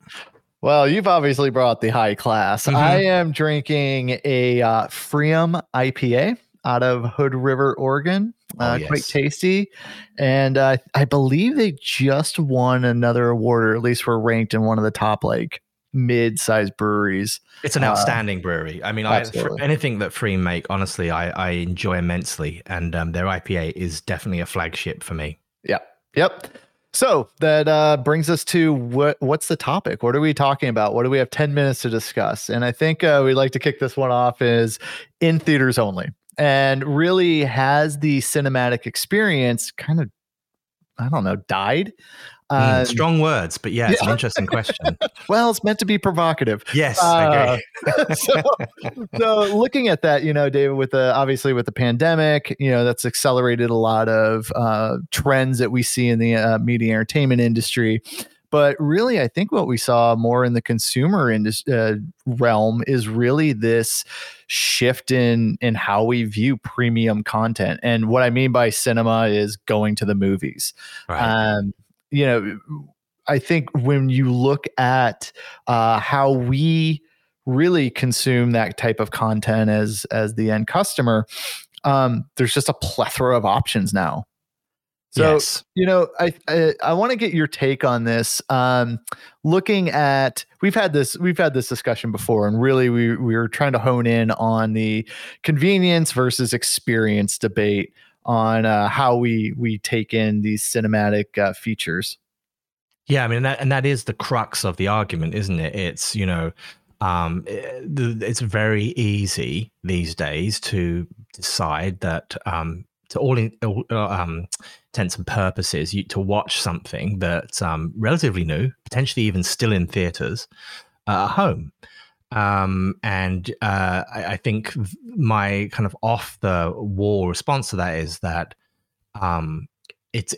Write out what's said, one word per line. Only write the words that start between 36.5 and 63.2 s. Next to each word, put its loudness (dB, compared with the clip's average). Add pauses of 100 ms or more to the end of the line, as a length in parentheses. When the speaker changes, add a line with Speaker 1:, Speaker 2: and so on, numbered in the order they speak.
Speaker 1:
really, 2
has 0
the 2
cinematic 0
experience 0
kind -2
of, -4 (880)
I -4
don't 0
know, -2
died? -2 (580)
Speaker 2:
Mm, 4
Speaker 1:
Um, 0
Speaker 2:
strong 2
words, 0
but -6
yeah, 0
it's 2
an 0
Speaker 1:
Yeah. 2
Speaker 2:
interesting -2
question. -2
Speaker 1:
<laughs> -6
Well, 4
it's -2
meant 0
to 0
be 2
provocative. 0
Speaker 2:
Yes, 2
I 4
agree. -6 (240)
Speaker 1:
Uh, 0
<laughs> -
so, 0 (760)
so 2
looking 2
at 2
that, 4
you 0
know, 2
David, 2
with -2
the, 4
obviously 2
with -2
the -8
pandemic, 2
you 0
know, 2
that's 0
accelerated 2
a 0
lot 2
of, 0
uh, 0 (140)
trends 0
that 0
we 0
see 0
in 2
the, 2
uh, 2
media 0
entertainment 2
industry. 0 (500)
But 4
really, 2
I 2
think -2
what 0
we 0
saw 2
more 2
in 0
the 0
consumer 0
indus-, -2
uh, 2 (300)
realm 2
is 0
really 2